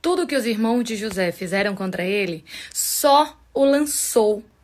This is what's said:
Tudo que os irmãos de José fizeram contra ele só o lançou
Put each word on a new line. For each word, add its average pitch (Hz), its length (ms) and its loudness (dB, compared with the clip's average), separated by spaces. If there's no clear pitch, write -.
Tudo 349 240 0
que 285 80 -4
os 240 100 0
irmãos 226 380 0
de 226 140 -6
José 190 340 -2
fizeram 196 440 -2
contra 185 280 -4
ele 185 400 -2
só - 640 2
o 269 100 2
lançou 277 800 2